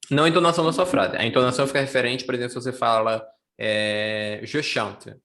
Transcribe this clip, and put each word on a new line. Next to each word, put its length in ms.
Não 140
a 40
entonação 360
da 80
sua 140
frase. 300
A 80
entonação 420
fica 140
referente, 440
por 100
exemplo, 180
se 80
você 120
fala, 540
é, 880
Je 180
chante. 520